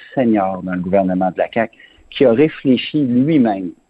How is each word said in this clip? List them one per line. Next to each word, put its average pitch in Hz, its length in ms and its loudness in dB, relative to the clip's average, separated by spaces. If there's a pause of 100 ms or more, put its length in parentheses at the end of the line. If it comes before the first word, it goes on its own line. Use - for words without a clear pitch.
(160)
senior 101 480 0
dans 90 100 -6
le 90 60 -4
gouvernement 92 520 0
de - 60 -12
la 87 120 -2
caq 113 220 -4 (380)
qui - 140 0
a 123 80 6
réfléchi 143 720 0
lui-même 120 680 0 (180)